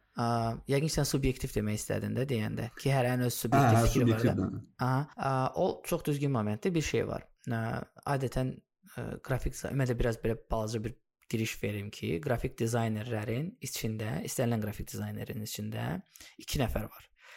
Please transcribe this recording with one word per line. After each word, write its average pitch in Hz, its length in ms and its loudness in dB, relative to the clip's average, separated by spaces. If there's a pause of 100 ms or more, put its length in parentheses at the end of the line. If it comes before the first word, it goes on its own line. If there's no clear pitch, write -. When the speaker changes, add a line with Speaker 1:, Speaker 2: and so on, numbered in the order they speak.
(180)
Speaker 1:
A, 117 380 2 (140)
yəqin 139 200 2
sən 147 160 2
subyektiv 135 480 0
demək 107 240 0
istədin 104 400 -2
də 127 120 0
deyəndə 110 500 -2
ki, 139 140 0
hər 123 180 4
ənin 123 160 2
öz 117 160 0
subyektiv 120 340 8
Speaker 2:
Hə, 117 60 8
hə, 113 80 8
Speaker 1:
fikri 123 160 6
var 113 160 4
da. 107 100 4
Speaker 2:
subyektiv 95 80 0
də. 95 220 -2 (240)
Speaker 1:
Aha, 139 420 0
a, - 20 2 (240)
o 180 120 2 (180)
çox 170 240 -2
düzgün 143 240 2
momentdir. 107 400 0
Bir 156 160 2
şey - 180 2
var. - 220 -6 (240)
A, 113 100 0 (520)
adətən, 131 380 -2 (420)
ə, 117 120 -8 (180)
qrafik 131 280 -2
diza-, - 220 -6
ümumiyyətlə 127 280 0
biraz 117 220 0
belə 113 120 0 (140)
balaca 110 320 -2
bir 113 140 -8 (320)
giriş 110 340 -2
verim 101 300 -4
ki, - 220 -2 (100)
qrafik 127 320 -2
dizaynerlərin 113 920 -2 (100)
içində, 110 640 -4
istənilən 117 400 0
qrafik - 240 -6
dizaynerin 107 560 -6
içində 113 440 -6 (520)
iki - 200 -2
nəfər 110 280 0
var. - 200 -20 (280)